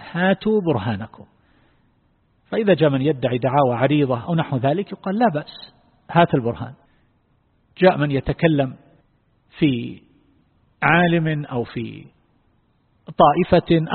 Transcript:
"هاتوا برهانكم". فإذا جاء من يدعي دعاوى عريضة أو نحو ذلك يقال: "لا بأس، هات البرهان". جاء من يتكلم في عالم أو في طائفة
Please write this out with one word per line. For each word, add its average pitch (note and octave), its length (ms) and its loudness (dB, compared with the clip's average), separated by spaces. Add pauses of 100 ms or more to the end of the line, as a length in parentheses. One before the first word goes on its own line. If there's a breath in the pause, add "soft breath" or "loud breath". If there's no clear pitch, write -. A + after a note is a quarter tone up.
(120)
"هاتوا G3 480 0
برهانكم". A2 640 -4 (1200)
فإذا G3+ 260 2
جاء D3+ 160 2
من C3+ 120 0
يدعي B2+ 360 0
دعاوى C3 360 2
عريضة B2+ 500 0
أو E3+ 100 -4
نحو D3 220 -2
ذلك D3 360 -2
يقال: G3 260 -6
"لا B3 160 2
بأس، - 400 -12 (360)
هات E3+ 240 4
البرهان". A#2 400 -4 (1040)
جاء F3+ 200 4
من D3 120 -2
يتكلم C3+ 640 -2 (800)
في C3+ 440 -2 (800)
عالم D#3 600 2
أو A#2+ 200 -6
في G#2+ 400 -12 (1000)
طائفة E3 880 2